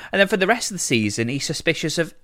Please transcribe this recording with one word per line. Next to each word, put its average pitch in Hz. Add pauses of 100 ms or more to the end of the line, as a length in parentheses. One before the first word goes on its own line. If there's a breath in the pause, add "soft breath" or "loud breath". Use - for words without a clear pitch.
(120 loud breath)
and 196
then 196
for 220
the 185
rest 233
of 208
the 170
season, 113
he's 135
suspicious -
of 165 (120)